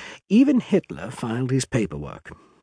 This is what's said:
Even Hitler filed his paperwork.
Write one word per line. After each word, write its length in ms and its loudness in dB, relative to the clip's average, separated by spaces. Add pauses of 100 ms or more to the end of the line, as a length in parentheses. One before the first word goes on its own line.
(280)
Even 320 6
Hitler 500 -2
filed 420 -4
his 120 0
paperwork. 720 -6 (280)